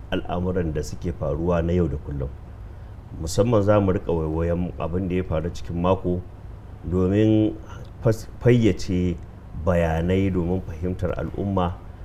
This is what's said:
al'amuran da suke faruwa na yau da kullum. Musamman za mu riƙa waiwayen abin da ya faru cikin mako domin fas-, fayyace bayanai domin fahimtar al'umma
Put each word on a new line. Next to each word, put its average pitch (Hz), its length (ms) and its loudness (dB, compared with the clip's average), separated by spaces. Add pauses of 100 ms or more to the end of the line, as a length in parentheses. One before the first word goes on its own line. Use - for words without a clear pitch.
(120)
al'amuran 90 640 -2
da 76 80 -2
suke - 320 -6
faruwa 82 480 0
na 85 80 2
yau 87 160 4
da 69 80 -4
kullum. 71 320 -6 (960)
Musamman 117 400 4
za 104 160 6
mu 101 160 4
riƙa - 160 -2
waiwayen 85 640 0
abin 87 320 -2
da 85 80 0
ya 92 80 0
faru 80 240 -2
cikin 85 320 -6
mako 90 400 2 (640)
domin 104 720 4 (480)
fas-, 113 240 2 (160)
fayyace 92 720 4 (460)
bayanai 87 720 2
domin 90 320 0
fahimtar 92 500 -4
al'umma 90 600 -2 (280)